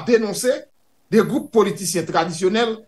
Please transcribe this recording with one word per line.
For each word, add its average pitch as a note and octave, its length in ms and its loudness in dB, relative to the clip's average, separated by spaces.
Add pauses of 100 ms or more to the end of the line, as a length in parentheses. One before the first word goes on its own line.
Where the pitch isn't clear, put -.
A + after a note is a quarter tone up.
denonse A3+ 420 2 (640)
de A3 80 6
gwoup G3+ 320 -2
politisyen F#3+ 540 0
tradisyonèl F#3 800 -2